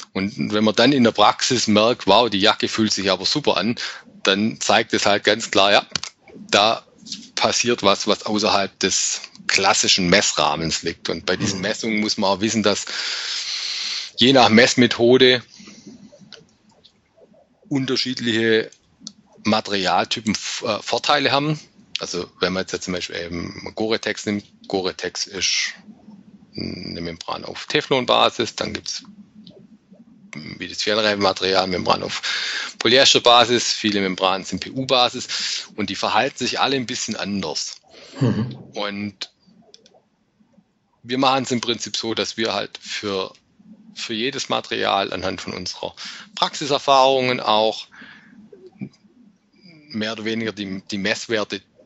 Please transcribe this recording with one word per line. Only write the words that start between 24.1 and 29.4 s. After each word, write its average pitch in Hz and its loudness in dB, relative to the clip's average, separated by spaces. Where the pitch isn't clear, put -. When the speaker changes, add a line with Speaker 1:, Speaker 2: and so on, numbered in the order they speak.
Speaker 1:
nimmt, 104 -4
Gore-Tex 90 -4
ist - -4
eine 90 -10
Membran 85 -10
auf - -12
Teflon-Basis, 117 0
dann - -6
gibt's - -8